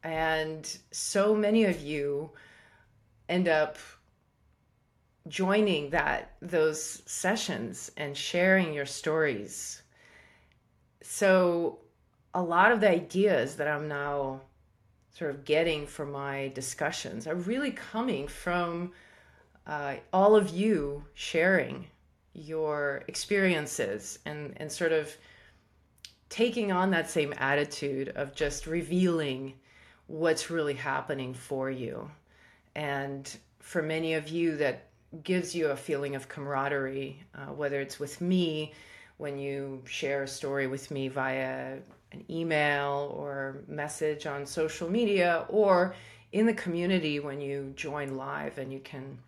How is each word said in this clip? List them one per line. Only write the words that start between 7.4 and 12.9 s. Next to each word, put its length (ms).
and 220
sharing 560
your 120
stories. 960
So 760
a 100
lot 300
of 80
the 80
ideas 680